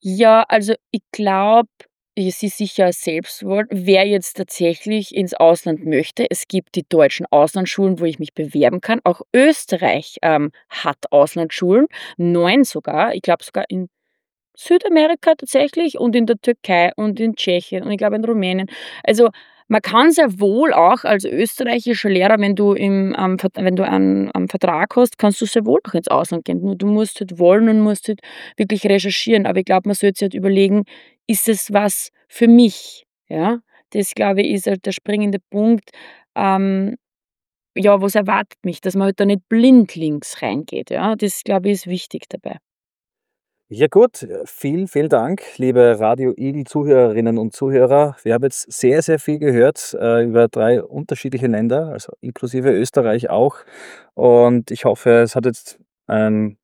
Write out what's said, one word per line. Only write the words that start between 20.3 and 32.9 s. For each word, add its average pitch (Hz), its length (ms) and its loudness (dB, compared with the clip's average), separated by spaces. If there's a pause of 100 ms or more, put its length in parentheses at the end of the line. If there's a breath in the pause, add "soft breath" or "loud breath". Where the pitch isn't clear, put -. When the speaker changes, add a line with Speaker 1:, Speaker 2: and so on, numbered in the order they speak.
Speaker 1:
wohl 226 320 2
auch 185 320 4
als 196 200 0
österreichischer 233 840 -4
Lehrer, 196 300 2
wenn 202 160 0
du 202 180 2
im, 196 440 0
am 190 220 -2
Vert-, 190 180 -4
wenn 185 200 0
du 185 60 -2
einen, 196 480 0
einen 185 180 -4
Vertrag 175 480 -2
hast, 247 220 2
kannst 208 220 2
du 233 40 -2
sehr 214 220 -2
wohl 277 200 2
auch - 60 -16
ins - 160 -4
Ausland 165 360 -2
gehen. 180 180 -6
Nur 196 140 -4
du 190 100 -4
musst 208 340 -2
halt 185 180 -12
wollen 196 300 4
und 220 120 2
musst 214 280 -2
halt 202 120 -6 (360 loud breath)
wirklich 208 300 -2
recherchieren. 202 580 0
Aber 185 140 0
ich 190 60 -2
glaub, 185 200 0
man 202 100 -2
sollte 196 260 -2
sich 208 60 -2
halt 190 80 -6
überlegen, 196 500 2 (420 soft breath)
ist 214 220 -4
es 214 240 -4
was 202 380 -2 (180)
für - 180 0
mich? 233 600 4 (220)